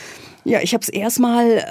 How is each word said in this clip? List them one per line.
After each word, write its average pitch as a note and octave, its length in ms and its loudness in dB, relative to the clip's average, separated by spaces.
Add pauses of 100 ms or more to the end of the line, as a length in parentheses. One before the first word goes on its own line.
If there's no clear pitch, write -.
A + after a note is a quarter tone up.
(440)
Ja, A3+ 160 2
ich - 140 -2
hab's A3+ 140 -4
erstmal, A#3 800 2